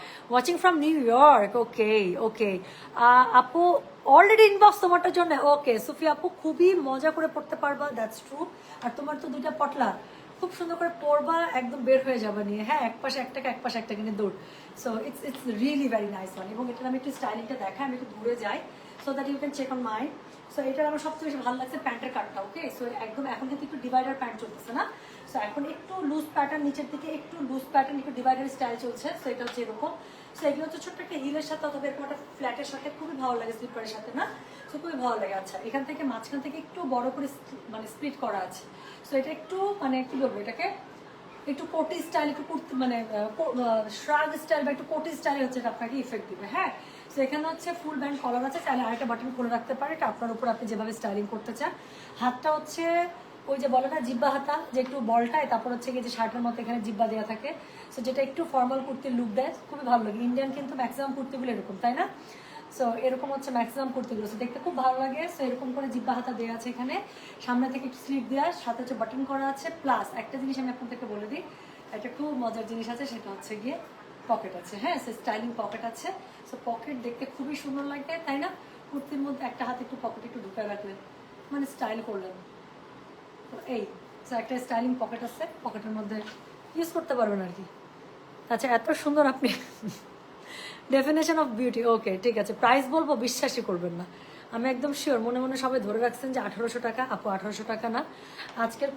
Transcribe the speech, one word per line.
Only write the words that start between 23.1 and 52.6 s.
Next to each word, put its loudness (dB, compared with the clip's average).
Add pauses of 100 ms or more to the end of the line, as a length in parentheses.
এখন -4
কিন্তু -4
একটু -8
ডিভাইডার 2
প্যান্ট -6
চলতেছে -12
না? -2 (400)
So, -2
এখন -2
একটু -8
লুজ 0 (100)
প্যাটার্ন, 2
নিচের 0
দিকে -8
একটু -10 (120)
লুজ -4 (100)
প্যাটার্ন, 4
একটু -6
ডিভাইডার 2
স্টাইল -4
চলছে। -6 (160)
So, -2
এটা -4
হচ্ছে -4
এরকম। -4 (460)
So, 0
এগুলো 2
হচ্ছে -8
ছোট্ট -12
একটা -8
হিলের -2
সাথে -4
অথবা -4
এরকম -6
একটা -6 (200)
ফ্ল্যাটের -4
সাথে, -8
খুবই -8
ভালো 0
লাগে -4
স্লিপারের -8
সাথে -10
না? -2 (460)
So, -8
খুবই -8
ভালো 0
লাগে। -2
আচ্ছা, -6
এখান -2
থেকে -8
মাঝখান -4
থেকে -8
একটু -12 (140)
বড় 2
করে -4
স্প-, -12
মানে, -10
স্প্লিট -6
করা -2
আছে। -8 (460)
So, 2
এটা 2
একটু, 0
মানে, 2
কি -4
বলবো 0
এটাকে, -4 (840)
একটু -4
কোটি 0
স্টাইল, 2
একটু -6
কুর্তি, -6
মানে, 2
আহ, -2 (100)
কো-, 0
আহ, 4
শ্রাগ 2
স্টাইল 2
বা 2
একটু -2
কোটি -2
স্টাইল 0
হচ্ছে -2
এটা -2
আপনাকে -4
ইফেক্ট -4
দিবে। -10
হ্যাঁ, 0 (440)
so 4
এখানে 0
হচ্ছে -4
ফুল -6
ব্যান্ড -2
কলার 2
আছে, -2
চাইলে 2
আরেকটা 0
বাটন -2
খুলে 0
রাখতে 0
পারে, -2
এটা 0
আপনার -2
উপর, -2
আপনি -2
যেভাবে -2
স্টাইলিং -2
করতে -6
চান। -2 (500)
হাতটা 2
হচ্ছে 2 (400)